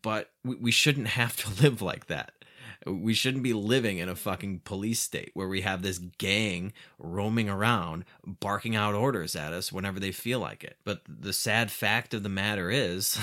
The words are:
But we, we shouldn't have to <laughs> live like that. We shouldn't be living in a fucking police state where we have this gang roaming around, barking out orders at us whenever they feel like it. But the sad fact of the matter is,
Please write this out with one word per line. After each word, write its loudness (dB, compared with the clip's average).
But -2
we, -2
we 0
shouldn't 4
have 0
to -2
<laughs> -
live 6
like -4
that. -6
We 2
shouldn't 2
be 2
living 2
in -2
a -4
fucking -4
police -2
state -4
where -4
we -2
have 0
this -2
gang 0
roaming 0
around, 2
barking -2
out 2
orders 0
at -4
us -4
whenever -4
they -2
feel -2
like -6
it. -14
But -4
the -8
sad 2
fact 0
of -2
the -4
matter 0
is, 0